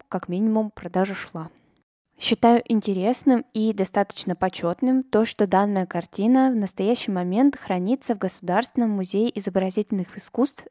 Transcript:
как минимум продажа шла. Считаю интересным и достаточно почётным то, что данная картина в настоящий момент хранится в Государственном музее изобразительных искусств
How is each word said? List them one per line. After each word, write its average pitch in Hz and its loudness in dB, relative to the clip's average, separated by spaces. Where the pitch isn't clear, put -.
как - -6
минимум 220 0
продажа 185 -2
шла. 165 -12
Считаю 233 4
интересным 220 0
и 220 0
достаточно 202 -2
почётным 233 0
то, 220 2
что 208 0
данная 190 2
картина 247 2
в 240 0
настоящий 208 -2
момент 190 2
хранится 208 -2
в 190 -8
Государственном 208 -2
музее 202 -2
изобразительных 190 -2
искусств - -4